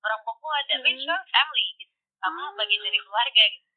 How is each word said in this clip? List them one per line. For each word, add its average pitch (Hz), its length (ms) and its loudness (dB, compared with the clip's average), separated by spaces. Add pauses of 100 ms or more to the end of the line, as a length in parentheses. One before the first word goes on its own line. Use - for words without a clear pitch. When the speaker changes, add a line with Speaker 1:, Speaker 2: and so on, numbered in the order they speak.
Speaker 1:
orang 214 180 -2
Papua, 294 340 -6 (120)
that 285 100 -2
means 262 220 0
Speaker 2:
Hmm. 277 100 -6
Speaker 1:
you're 370 160 -2
family 285 480 2
gitu. - 160 -20 (320)
Kamu 185 160 -2
Speaker 2:
Ah. 392 160 -8
Speaker 1:
bagian 208 300 -2
dari 190 160 0
keluarga 226 500 2
gitu. - 160 -20 (100)